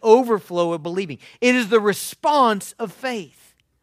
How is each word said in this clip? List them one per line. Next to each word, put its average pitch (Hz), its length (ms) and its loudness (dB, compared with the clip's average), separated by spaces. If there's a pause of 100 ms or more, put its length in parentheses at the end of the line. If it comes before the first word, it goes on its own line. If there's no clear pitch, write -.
overflow 208 720 2
of 160 80 -8
believing. 170 380 -8 (200)
It 247 140 4
is 240 160 -2
the 220 100 4
response 220 1000 0
of 220 140 -8
faith. 226 640 -12 (280)